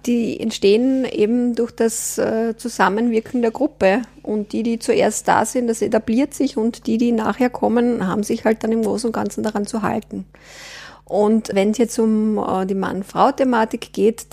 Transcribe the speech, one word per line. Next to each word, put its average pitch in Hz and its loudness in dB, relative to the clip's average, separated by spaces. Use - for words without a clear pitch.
die 233 0
entstehen 240 2
eben 240 0
durch 233 -2
das, - -2
äh, 220 0
Zusammenwirken 226 0
der 226 2
Gruppe. 220 2
Und 208 -4
die, 220 -2
die 233 -2
zuerst - 0
da 220 4
sind, 247 -2
das 226 -2
etabliert 226 0
sich 262 -2
und 226 -2
die, 226 0
die 240 2
nachher 220 0
kommen, 233 0
haben 202 0
sich 233 -4
halt 220 2
dann 220 0
im 226 0
Großen 208 -2
und 220 -2
Ganzen 214 -4
daran 214 -4
zu 220 -6
halten. 208 -4
Und 214 2
wenn's 202 2
jetzt 226 0
um, 220 2
äh, 190 -2
die 196 -2
Mann-Frau-Thematik 220 0
geht, 214 0